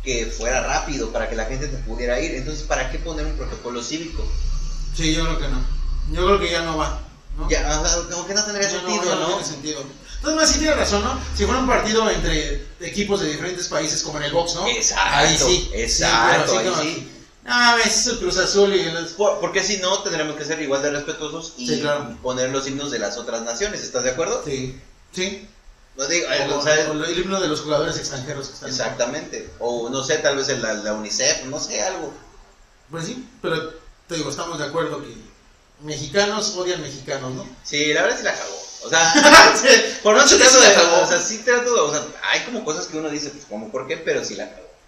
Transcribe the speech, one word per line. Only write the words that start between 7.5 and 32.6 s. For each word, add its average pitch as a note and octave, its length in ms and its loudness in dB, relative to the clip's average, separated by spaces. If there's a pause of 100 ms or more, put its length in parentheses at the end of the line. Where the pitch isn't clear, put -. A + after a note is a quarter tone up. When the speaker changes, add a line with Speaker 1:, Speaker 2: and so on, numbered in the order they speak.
Speaker 1:
o - 60 -2
sea, E3+ 100 2 (140)
como F3 160 -8
que G3+ 80 -6
no G#3+ 80 0
tendría G3+ 260 -2
Speaker 2:
No, F#3+ 60 -4
no, F#3 40 -2 (100)
Speaker 1:
sentido, G3 160 -2
Speaker 2:
ya E3 100 0
no D#3 60 -2
Speaker 1:
¿no? D#3+ 80 0
Speaker 2:
tiene G3 140 -2
sentido. D3 380 -8 (360)
Entonces, D#4 220 -2
más D#4 120 6
sí - 80 2
tiene D4+ 160 2
razón, G3+ 280 0
¿no? C4 160 -2 (160)
Si G3+ 100 2
fuera F3 160 2
un D#3+ 60 2
partido A3 440 2
entre D#3 560 -2 (140)
equipos G3 400 -2
de D3+ 100 0
diferentes F3+ 380 -6
países, D#3 340 -2
como D3+ 160 -6
en D3 60 -4
el D3 80 -4
box, E3+ 200 0
¿no? - 140 -2
Speaker 1:
Exacto, - 500 0
Speaker 2:
Ahí D#3+ 180 4
sí. B2 380 2
Speaker 1:
exacto, A#2 760 2
Speaker 2:
Sí, - 60 2
pero - 0 -
así - 0 -
Speaker 1:
ahí F#3 120 0
Speaker 2:
como - 140 0
Speaker 1:
sí. D#3 80 -2
Speaker 2:
aquí. - 200 -10 (340)
No, A#3+ 340 4
ese G#3+ 100 2
es - 180 0
el B3+ 120 -2
Cruz F3+ 180 0
Azul G3 380 4
y F3 60 4
el E3 240 -2 (120)
Speaker 1:
Por, G3 220 2
porque - 240 0
si G3+ 140 -2
no, F#3 260 0
tendremos D#3 320 -2
que D3+ 100 -8
ser D#3 160 -4
igual C#3 220 0
de D3 80 0
respetuosos D3+ 680 -8
y B2 100 -8
Speaker 2:
Sí, C#3+ 140 0
claro. D3 400 -4
Speaker 1:
poner B2+ 300 -2
los C3+ 160 -4
himnos C#3 240 -6
de A#2 80 -4
las A2+ 180 -4
otras A2+ 240 -6
naciones, E3+ 400 -6
¿estás A#2+ 220 -6
de B2+ 80 0
acuerdo? F3+ 340 -4
Speaker 2:
Sí, C3 340 -6 (320)
sí. - 360 -6 (500)
Speaker 1:
No C#3 100 -4
digo, E3 240 0
eh, C#3+ 200 0
Speaker 2:
O, C#3+ 60 0
Speaker 1:
o D3 60 -2
sea, D#3 260 2
Speaker 2:
o D3+ 140 -2
el E3+ 160 -2
himno F#3+ 200 -2
de E3+ 80 0
los D3+ 140 -2
jugadores D3+ 360 0
extranjeros C#3 500 -8
que - 80 -16
están C3+ 140 -12
Speaker 1:
Exactamente. B2 800 -4 (120)
O A#2+ 320 -4
no C3+ 120 -4
sé, D#3 160 0
tal C#3+ 180 2
vez C3+ 120 -2
el, B2 120 -2
la, A2 120 -2
la G#2+ 200 -4
unicef, B2+ 520 -2
no C#3 140 -8
sé, G#3+ 240 -6
algo. F3 280 -6 (800)